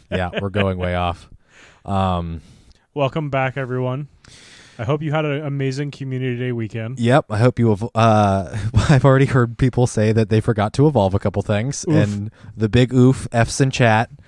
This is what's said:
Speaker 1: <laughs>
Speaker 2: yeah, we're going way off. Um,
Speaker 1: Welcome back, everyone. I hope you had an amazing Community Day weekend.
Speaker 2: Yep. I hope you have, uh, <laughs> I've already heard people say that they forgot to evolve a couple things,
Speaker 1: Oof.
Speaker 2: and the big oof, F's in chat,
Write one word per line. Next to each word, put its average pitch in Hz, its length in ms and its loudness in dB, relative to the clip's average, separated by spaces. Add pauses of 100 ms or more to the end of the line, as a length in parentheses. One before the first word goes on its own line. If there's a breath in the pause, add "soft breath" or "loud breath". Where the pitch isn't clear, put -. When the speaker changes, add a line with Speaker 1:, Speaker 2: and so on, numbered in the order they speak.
Speaker 1:
<laughs> - 80 -20
Speaker 2:
yeah, 92 200 -4 (100)
we're 101 80 -4
going 95 300 -2
way 90 160 -4
off. 87 340 -4 (560 soft breath)
Um, 87 560 -2 (540 soft breath)
Speaker 1:
Welcome 147 340 -4
back, 131 280 -2
everyone. 127 520 -6 (720 loud breath)
I 117 60 -8
hope 151 180 -2
you 151 100 -4
had 156 120 0
an 151 200 -4
amazing 139 460 -4
Community 131 480 -6
Day 127 120 -4
weekend. 117 480 -6
Speaker 2:
Yep. 120 320 2
I 104 80 -4
hope 123 200 2
you 117 120 4
have, 104 140 0 (100)
uh, 104 600 2 (140)
<laughs> - 180 2
I've 139 160 6
already 135 220 6
heard 120 320 0
people 123 280 2
say 110 260 0
that 107 180 0
they 110 100 4
forgot 104 340 0
to 143 120 4
evolve 101 280 2
a 101 40 0
couple - 240 -2
things, 110 460 -4
Speaker 1:
Oof. 156 60 2
Speaker 2:
and 104 360 0 (260 loud breath)
the 107 140 -2
big 120 220 2
oof, 127 400 4
F's 117 280 0
in 135 100 2
chat, 113 400 2 (180 soft breath)